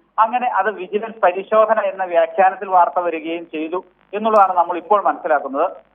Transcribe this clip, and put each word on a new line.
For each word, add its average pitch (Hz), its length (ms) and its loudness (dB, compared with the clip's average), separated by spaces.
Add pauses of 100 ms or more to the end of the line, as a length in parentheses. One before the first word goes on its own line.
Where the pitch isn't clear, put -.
(180)
അങ്ങനെ 233 280 0
അത് 202 240 -2
വിജിലൻസ് 208 500 -8
പരിശോധന 214 600 2
എന്ന 190 240 -4
വ്യാഖ്യാനത്തിൽ 175 640 0
വാർത്ത 180 320 2
വരികയും 165 500 -6
ചെയ്തു 160 340 -8 (300)
എന്നുള്ളതാണ് 208 420 2
നമ്മൾ 175 200 2
ഇപ്പോൾ 190 260 0
മനസ്സിലാക്കുന്നത്. 147 680 -2 (240)